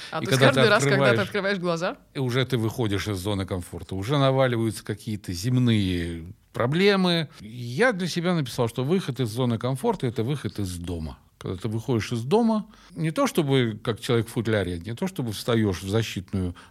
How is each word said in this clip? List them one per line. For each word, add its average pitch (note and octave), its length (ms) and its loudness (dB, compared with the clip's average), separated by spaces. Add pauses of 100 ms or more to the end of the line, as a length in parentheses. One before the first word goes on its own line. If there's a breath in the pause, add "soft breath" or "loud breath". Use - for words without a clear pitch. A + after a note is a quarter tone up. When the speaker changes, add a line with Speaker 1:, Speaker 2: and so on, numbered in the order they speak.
(120 loud breath)
Speaker 1:
А D#3+ 100 -4
Speaker 2:
И - 40 -4
Speaker 1:
то - 60 -2
есть C3 100 4
Speaker 2:
когда C3 100 10
ты - 40 2
Speaker 1:
каждый A3 140 6
раз, F#3+ 140 4
когда C#3 120 4
ты C#3 80 4
Speaker 2:
открываешь, A2+ 240 4
Speaker 1:
открываешь G3 320 -2
глаза? F3 380 -2 (160)
Speaker 2:
и D3+ 60 -6
уже B2+ 260 0
ты C3 120 0
выходишь G#2+ 520 -2
из G2+ 80 -2
зоны F#2+ 280 -2
комфорта, F2+ 480 -8
уже G#2 240 -2
наваливаются B2+ 680 2
какие-то G#2 480 -6
земные F#2 1000 0 (200)
проблемы. F3 760 2 (140 loud breath)
Я B2 500 -2
для F#3 160 -2
себя F3+ 260 -2
написал, B2+ 360 0
что B2+ 160 -2
выход D3 340 -2
из B2+ 80 0
зоны A#2+ 300 0
комфорта — C3+ 500 -2
это A2+ 160 -2
выход C3 360 -4
из F2+ 180 -4
дома. E2+ 400 -6 (200)
Когда F#2+ 200 -8
ты A2+ 120 -6
выходишь A2+ 420 -2
из A#2 120 -4
дома, A3 440 2 (260 loud breath)
не D#3+ 160 -2
то C#4 160 0
чтобы C3 580 2
как A#2 160 -4
человек A#2 280 0
в - 40 -14
футляре, G2+ 460 0
не G2+ 160 -8
то F#3 140 -4
чтобы C3 240 -6
встаёшь G#2 500 0
в F#2+ 80 -6
защитную, G2 640 -2 (180 loud breath)